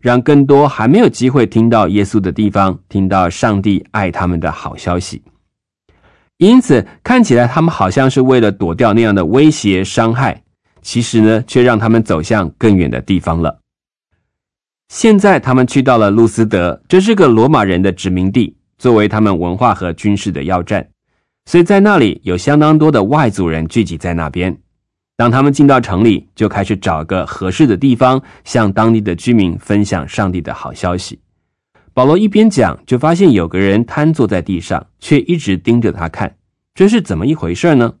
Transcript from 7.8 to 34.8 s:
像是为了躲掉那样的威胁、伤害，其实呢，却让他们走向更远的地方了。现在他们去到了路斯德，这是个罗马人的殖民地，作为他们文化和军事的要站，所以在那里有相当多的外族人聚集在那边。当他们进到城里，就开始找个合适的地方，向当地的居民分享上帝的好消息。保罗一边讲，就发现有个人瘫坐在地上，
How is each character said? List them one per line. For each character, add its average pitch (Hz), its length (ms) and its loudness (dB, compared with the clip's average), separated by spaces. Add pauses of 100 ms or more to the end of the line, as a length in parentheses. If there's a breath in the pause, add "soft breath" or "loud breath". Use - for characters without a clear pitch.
像 135 180 0
是 131 120 0
为 127 180 4
了 107 140 2
躲 87 220 -6
掉 113 180 0
那 113 100 2
样 107 120 2
的 95 100 0
威 131 260 2
胁、 98 320 -2
伤 113 320 -2
害， 120 280 -4 (380)
其 - 220 -6
实 113 180 0
呢， 110 260 2
却 123 160 0
让 120 160 2
他 113 100 -2
们 113 140 2
走 80 200 -4
向 101 340 -2
更 107 180 2
远 85 160 0
的 60 100 -6
地 - 180 -2
方 85 240 -4
了。 - 160 -6 (1300)
现 220 300 2
在 190 220 2
他 127 120 -2
们 127 140 2
去 131 160 -2
到 127 160 2
了 104 120 2
路 113 180 4
斯 113 180 0
德， 90 400 -2
这 185 140 2
是 208 120 0
个 190 140 4
罗 117 220 4
马 139 160 2
人 92 180 0
的 95 80 2
殖 92 180 -8
民 92 220 -2
地， - 260 -2 (220)
作 123 140 2
为 107 160 4
他 107 120 -2
们 101 160 2
文 87 200 -4
化 113 180 0
和 90 200 -8
军 101 220 -2
事 101 140 -6
的 71 140 -8
要 90 180 -2
站， 95 240 -6 (600)
所 - 120 2
以 175 60 4
在 196 160 2
那 202 180 4
里 107 240 0
有 90 140 -4
相 143 200 -2
当 151 220 4
多 156 140 2
的 113 100 2
外 127 260 0
族 95 200 -4
人 80 180 -4
聚 113 160 -2
集 85 140 -6
在 85 180 -8
那 80 160 -6
边。 87 260 -6 (600)
当 117 120 0
他 127 140 2
们 143 100 2
进 143 140 4
到 131 140 4
城 95 240 -2
里， 107 320 0
就 107 120 -2
开 101 140 -4
始 98 140 -4
找 82 260 -6
个 87 240 -6
合 - 240 -8
适 147 160 0
的 104 100 0
地 131 200 0
方， 131 260 0 (220 loud breath)
向 107 280 -2
当 110 220 2
地 110 60 0
的 101 160 -6
居 120 160 -2
民 92 260 0
分 104 260 -2
享 87 220 -6
上 98 240 -4
帝 90 100 -6
的 - 140 -12
好 - 180 -14
消 90 240 -4
息。 - 220 -12 (720)
保 127 120 0
罗 151 120 4
一 214 120 0
边 220 200 2
讲， 110 380 -2
就 127 100 -2
发 151 160 0
现 170 200 4
有 87 160 0
个 87 100 -6
人 98 260 0
瘫 151 280 -2
坐 135 140 0
在 95 140 -2
地 85 200 -6
上， - 260 -8 (140)